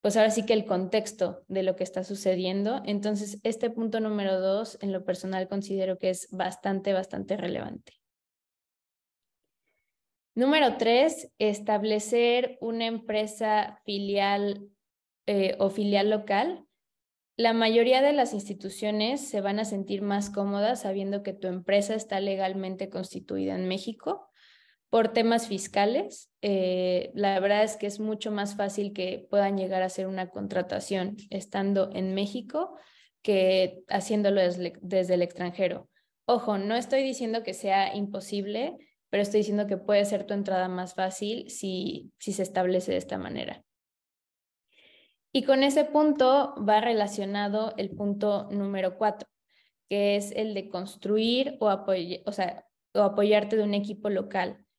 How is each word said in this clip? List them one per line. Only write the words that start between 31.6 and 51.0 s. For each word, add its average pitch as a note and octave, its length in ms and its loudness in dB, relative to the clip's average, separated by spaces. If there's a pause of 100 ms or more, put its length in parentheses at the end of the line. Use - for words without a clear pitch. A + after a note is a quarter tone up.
en F#3+ 200 -2
México A3+ 600 -4 (480)
que F#3 680 4
haciéndolo G3+ 500 2
desde, F3+ 420 0
desde F#3 340 2
el F3 80 4
extranjero. F3 680 -4 (360)
Ojo, A3 320 2
no G#3 180 0
estoy B3+ 280 2
diciendo A#3 400 -2
que F#3+ 100 -6
sea G3 420 2
imposible, G3+ 840 -4 (320)
pero G3+ 140 2
estoy G#3 180 2
diciendo G#3 260 0
que G3+ 80 0
puede G3+ 300 2
ser G3+ 200 -2
tu G#3 80 -6
entrada F#3+ 360 0
más F3+ 240 -6
fácil G3 560 -4
si, - 680 -6
si - 140 -8
se G3 120 -4
establece F#3 500 0
de F3+ 40 0
esta - 200 -6
manera. - 440 -8 (1700)
Y C4+ 100 2
con C4+ 200 4
ese C#4 200 4
punto C#4+ 760 4
va G#3+ 220 4
relacionado G#3 960 -2
el G3 140 -4
punto G3+ 600 -2
número G3 460 -2
cuatro, G#3 300 -2 (640)
que G3+ 260 2
es G3+ 160 -2
el G#3+ 220 -4
de G3 160 -6
construir A3 880 0